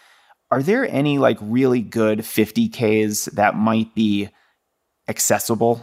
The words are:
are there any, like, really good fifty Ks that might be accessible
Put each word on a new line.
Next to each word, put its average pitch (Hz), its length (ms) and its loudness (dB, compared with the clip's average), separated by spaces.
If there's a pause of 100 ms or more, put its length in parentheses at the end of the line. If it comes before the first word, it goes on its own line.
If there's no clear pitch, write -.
(520)
are 127 100 2
there 220 280 0
any, 143 280 0
like, 120 240 2
really 123 400 2
good 107 440 -2
fifty 110 420 0
Ks 107 580 0
that 101 300 0
might 110 400 0
be 101 340 0 (800)
accessible 117 760 0